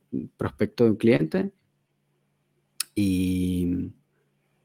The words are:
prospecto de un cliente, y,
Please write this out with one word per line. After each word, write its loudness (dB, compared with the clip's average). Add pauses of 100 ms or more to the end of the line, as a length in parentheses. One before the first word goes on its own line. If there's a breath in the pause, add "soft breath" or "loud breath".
(380)
prospecto -2
de 6
un -4
cliente, 0 (1400)
y, 0 (760)